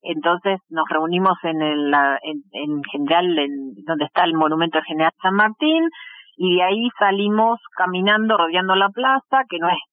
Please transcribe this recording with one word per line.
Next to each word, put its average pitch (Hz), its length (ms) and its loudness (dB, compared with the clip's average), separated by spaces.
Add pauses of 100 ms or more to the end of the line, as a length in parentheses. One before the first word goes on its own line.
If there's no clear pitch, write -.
Entonces 175 680 -2
nos 160 200 -2
reunimos 180 440 0 (100)
en 160 180 -2
el, 147 300 -2
la, 139 300 2
en, 156 160 -10 (160)
en 147 360 -6
general, 160 480 0
en 139 360 -4 (120)
donde 151 200 -2
está 180 180 0
el 170 100 0
monumento 160 440 0
al 156 80 -2
general 160 260 0 (100)
San 190 140 0
Martín, 302 540 0 (480)
y 180 180 2
de 180 80 2
ahí 208 240 0 (100)
salimos 208 600 2 (160)
caminando, 202 640 2
rodeando 180 380 0
la 196 120 4
plaza, 262 600 0
que - 100 -6
no 165 80 0
es - 120 0 (140)